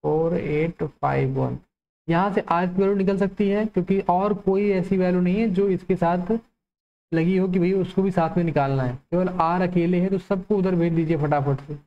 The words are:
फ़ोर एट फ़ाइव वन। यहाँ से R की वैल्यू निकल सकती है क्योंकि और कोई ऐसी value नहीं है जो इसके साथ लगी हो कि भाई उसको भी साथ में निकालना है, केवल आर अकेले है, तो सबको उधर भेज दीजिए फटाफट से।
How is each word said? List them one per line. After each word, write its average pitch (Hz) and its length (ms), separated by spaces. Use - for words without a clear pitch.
फ़ोर 160 320
एट 156 480
फ़ाइव 135 560
वन। 127 180
यहाँ 180 260
से 214 160
R 175 180
की 180 60
वैल्यू 196 220
निकल 196 220
सकती 196 320
है 208 180
क्योंकि 190 320
और 190 320
कोई 196 300
ऐसी 185 260
value 180 240
नहीं 180 140
है 226 160
जो 196 180
इसके 185 280
साथ 180 400
लगी 165 260
हो 185 100
कि 185 120
भाई 175 140
उसको 190 280
भी 190 100
साथ 170 260
में 175 60
निकालना 139 400
है, 123 120
केवल 180 360
आर 175 300
अकेले 180 380
है, 185 100
तो 190 100
सबको 196 380
उधर 185 180
भेज 170 180
दीजिए 165 240
फटाफट 143 440
से। 147 260